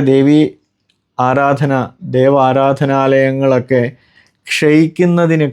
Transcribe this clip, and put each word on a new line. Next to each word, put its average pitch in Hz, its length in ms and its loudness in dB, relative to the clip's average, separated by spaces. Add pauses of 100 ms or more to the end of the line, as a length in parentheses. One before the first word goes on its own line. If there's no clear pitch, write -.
(120)
ദേവി 139 260 2 (880)
ആരാധന, 139 480 0 (420)
ദേവാരാധനാലയങ്ങളൊക്കെ 135 1700 0 (640)
ക്ഷയിക്കുന്നതിന് 160 1080 0